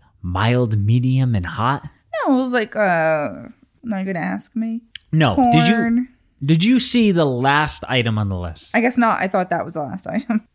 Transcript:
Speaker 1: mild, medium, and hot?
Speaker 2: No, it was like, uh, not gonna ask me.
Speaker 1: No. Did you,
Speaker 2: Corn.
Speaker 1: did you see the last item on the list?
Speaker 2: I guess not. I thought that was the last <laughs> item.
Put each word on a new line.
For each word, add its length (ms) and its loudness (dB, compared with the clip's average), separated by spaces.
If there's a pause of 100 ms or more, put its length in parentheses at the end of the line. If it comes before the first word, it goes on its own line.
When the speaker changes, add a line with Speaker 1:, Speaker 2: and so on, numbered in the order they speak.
(200)
Speaker 1:
mild, 580 0
medium, 560 2
and 120 -2
hot? 380 -2 (420)
Speaker 2:
No, 120 2
it 40 0
was 100 -4
like, 240 -2
uh, 680 0 (380)
not 220 -6
gonna 140 -4
ask 360 -8
me. 280 -4 (280)
Speaker 1:
No. 260 2 (160)
Did 160 6
you, 60 4
Speaker 2:
Corn. 340 0 (360)
Speaker 1:
did 200 2
you 140 4
see 340 2
the 120 2
last 640 0
item 300 0
on 100 0
the 80 -2
list? 380 -10
Speaker 2:
I 80 2
guess 160 0
not. 240 2
I 60 0
thought 200 -2
that 160 -4
was 80 -10
the 80 -8
last 260 -10
<laughs> 0 -
item. 480 -4